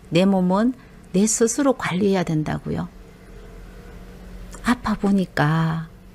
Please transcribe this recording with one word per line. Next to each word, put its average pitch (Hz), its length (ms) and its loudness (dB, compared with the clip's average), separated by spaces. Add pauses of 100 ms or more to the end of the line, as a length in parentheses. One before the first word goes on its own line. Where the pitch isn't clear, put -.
내 175 160 4
몸은 196 480 4 (380)
내 196 160 4
스스로 247 460 2
관리해야 190 500 0
된다고요. 156 640 -2 (1800)
아파 220 300 -2
보니까 160 960 0 (260)